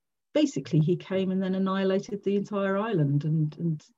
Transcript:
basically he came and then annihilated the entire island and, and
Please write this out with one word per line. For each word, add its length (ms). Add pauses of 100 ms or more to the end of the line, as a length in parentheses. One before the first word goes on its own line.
(340)
basically 460
he 160
came 360
and 100
then 140
annihilated 680
the 120
entire 420
island 480
and, 320
and 260 (140)